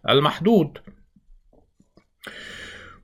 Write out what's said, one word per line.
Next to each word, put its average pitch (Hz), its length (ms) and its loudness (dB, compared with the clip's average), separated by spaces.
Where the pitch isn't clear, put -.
المحدود. 151 680 2